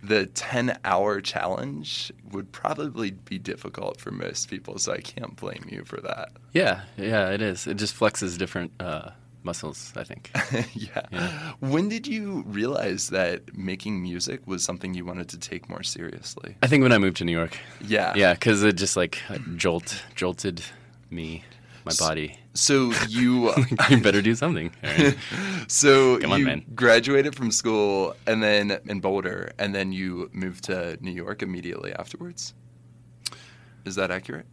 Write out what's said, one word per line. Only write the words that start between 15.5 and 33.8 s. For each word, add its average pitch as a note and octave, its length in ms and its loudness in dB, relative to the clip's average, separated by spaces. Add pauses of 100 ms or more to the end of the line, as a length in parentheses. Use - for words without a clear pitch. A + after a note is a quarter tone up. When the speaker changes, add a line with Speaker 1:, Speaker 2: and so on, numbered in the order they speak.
Speaker 1:
more F2 140 -10
seriously? - 800 -10
Speaker 2:
I B2 40 4
think C#3 160 6
when B2+ 100 8
I A2 60 8
moved F#2+ 200 4
to F#2 60 -4
New E2+ 80 0
York. E2 260 -2 (220)
Speaker 1:
Yeah. G2+ 340 0
Speaker 2:
Yeah, F#2 200 8
'cause G#2 280 4
it G#2 140 8
just, F#2 220 0
like, F2 200 0 (380)
jolt-, E2+ 460 -2 (120)
jolted F2+ 480 -4 (480)
me, E2 320 -10 (440)
my D#2+ 60 -4
Speaker 1:
S-, E2 60 0
Speaker 2:
body. D#2 400 -2 (140)
Speaker 1:
so C3 400 4 (160)
you B2 420 4
Speaker 2:
<laughs> - 60 2
Like, B2 340 4
you C3 120 10
better G2+ 180 6
do A2 140 4
something, A#2 380 -2 (100)
Aaron. C#3 320 4 (280)
Speaker 1:
<laughs> F#3+ 260 -6
So C3+ 500 8
Speaker 2:
Come E2+ 140 2
on, G2 80 6
Speaker 1:
you F#2+ 60 6
Speaker 2:
man. D2+ 180 -2 (100)
Speaker 1:
graduated B2 600 6
from A#2+ 160 -2
school G2+ 640 2 (120)
and A2 160 2
then G#2 440 4
in G2+ 140 -4
Boulder, F#2 580 -2
and G2+ 160 -2
then F#2+ 180 -2
you F#2 420 -6
moved F#2 300 -8
to E2+ 360 -4
New F#2 120 -8
York F#2 300 -8
immediately F2 520 -8
afterwards? - 580 -12 (1300)